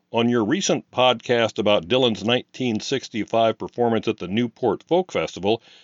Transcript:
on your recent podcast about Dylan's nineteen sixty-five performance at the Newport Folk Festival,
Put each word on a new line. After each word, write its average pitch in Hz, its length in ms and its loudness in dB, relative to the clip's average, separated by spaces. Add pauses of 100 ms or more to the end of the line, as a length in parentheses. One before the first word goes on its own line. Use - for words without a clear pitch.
(140)
on 117 140 2
your 120 160 2
recent 151 480 -2
podcast 120 640 2
about 101 300 2
Dylan's 113 360 0
nineteen 120 580 -2
sixty-five 113 760 -2
performance 113 520 -2
at 107 80 -2
the 92 100 -8
Newport 113 560 -2
Folk 180 280 -2
Festival, 92 500 -2 (220)